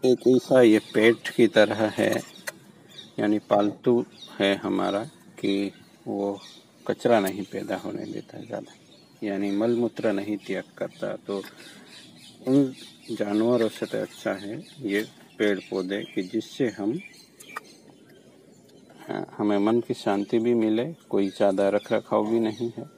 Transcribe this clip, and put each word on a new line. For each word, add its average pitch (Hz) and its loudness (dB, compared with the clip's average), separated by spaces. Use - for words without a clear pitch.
एक 127 4
ऐसा 131 6
ये 110 8
पेट 113 4
की 117 6
तरह 107 4
है, 107 2
यानी 104 0
पालतू 104 2
है 98 2
हमारा, 95 -2
कि 98 -2
वो 101 -4
कचरा 120 2
नहीं 95 -4
पैदा 95 -8
होने 98 -8
देता 107 -12
ज़्यादा, 104 -12
यानी 101 -2
मलमूत्र 113 0
नहीं 101 -4
त्याग 95 -8
करता। 101 -8
तो 98 -8
उन 135 2
जानवरों 110 0
से - -8
तो 107 -6
अच्छा 104 -6
है 101 -10
ये 104 -2
पेड़ 104 0
पौधे, 98 -6
कि 104 -2
जिससे 110 -4
हम, 107 -4
हाँ, - -8
हमें 104 2
मन 110 2
की 120 -4
शांति 101 -2
भी 120 2
मिले, 113 2
कोई 98 0
ज़्यादा 98 2
रख 101 0
रखाव 107 0
भी 117 2
नहीं 113 -2
है। 110 -10